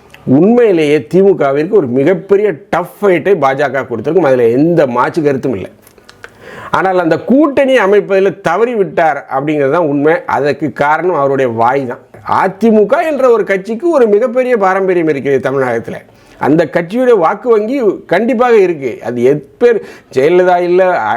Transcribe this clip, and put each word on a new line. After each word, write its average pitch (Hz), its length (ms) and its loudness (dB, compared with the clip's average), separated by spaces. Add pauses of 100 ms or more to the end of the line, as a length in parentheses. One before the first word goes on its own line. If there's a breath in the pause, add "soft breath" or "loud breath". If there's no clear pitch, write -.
(260 loud breath)
உண்மையிலேயே 170 760 2
திமுகவிற்கு 156 720 0
ஒரு 185 160 2
மிகப்பெரிய 180 640 0 (160)
டஃப் - 280 -6
ஃபைட்டை 180 380 0
பாஜக 135 520 -2
கொடுத்திருக்கும். 139 420 0
அதுல 127 180 4
எந்த 151 400 2
மாற்று 131 340 -2
கருத்தும் 135 340 -2
இல்லை. 92 160 -12 (1000 loud breath)
ஆனால் 180 280 0
அந்த 165 240 2
கூட்டணி 269 540 2
அமைப்பதில் 190 640 0
தவறிவிட்டார் 170 800 0 (100)
அப்படிங்கிறது 139 420 -2
தான் 170 160 0
உண்மை. 143 280 0 (100)
அதற்கு 139 480 -2
காரணம் 156 420 -2
அவருடைய 139 360 0
வாய் 123 340 0
தான். 120 180 -12 (260)
அதிமுக 202 640 2 (120)
என்ற 262 220 0
ஒரு 220 140 2
கட்சிக்கு 208 460 -4
ஒரு 277 180 2
மிகப்பெரிய 247 500 0
பாரம்பரியம் 190 500 0
இருக்கிறது 135 340 -2
தமிழகத்துல. 131 560 -4 (420 soft breath)
அந்த 156 260 2
கட்சியுடைய 220 520 0
வாக்கு 196 320 -2
வங்கி 226 280 0 (280)
கண்டிப்பாக 233 520 0
இருக்கு. 160 340 0 (120)
அது 120 180 -6
எப்பேர் 151 560 0 (340 loud breath)
ஜெயலலிதா 180 460 2
இல்ல, 180 240 0 (360)